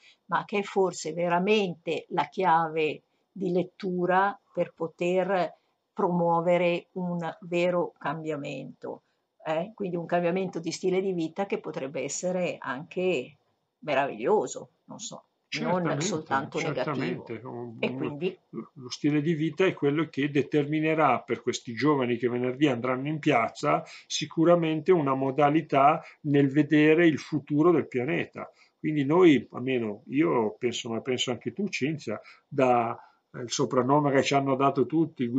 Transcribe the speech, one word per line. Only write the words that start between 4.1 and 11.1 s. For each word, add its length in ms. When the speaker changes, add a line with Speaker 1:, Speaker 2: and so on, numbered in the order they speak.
Speaker 1:
per 200
poter 840
promuovere 1000
un 260
vero 560
cambiamento, 1080
eh? 320
Quindi 220
un 80
cambiamento 540
di 120
stile 300
di 100